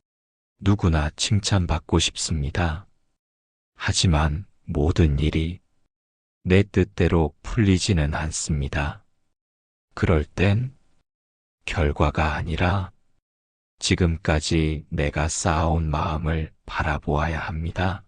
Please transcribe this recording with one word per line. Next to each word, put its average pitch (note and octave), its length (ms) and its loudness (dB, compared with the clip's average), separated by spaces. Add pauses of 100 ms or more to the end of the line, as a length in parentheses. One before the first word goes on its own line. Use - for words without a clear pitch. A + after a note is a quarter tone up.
(600)
누구나 E2 560 2
칭찬받고 F2+ 840 0
싶습니다. D#2+ 880 -2 (880)
하지만 D#2+ 680 0 (200)
모든 D2 540 2
일이 D#2+ 420 -2 (840)
내 F#2+ 180 6
뜻대로 F2 800 2
풀리지는 F2+ 720 2
않습니다. D2+ 880 -4 (920)
그럴 E2+ 300 2
땐 G#2 500 0 (920)
결과가 D2+ 680 0
아니라 F2+ 560 -4 (880)
지금까지 D#2+ 1120 0
내가 D2+ 400 -2
쌓아온 D#2+ 640 0
마음을 D#2 600 -4 (140)
바라보아야 D2+ 760 -4
합니다. E2 680 -4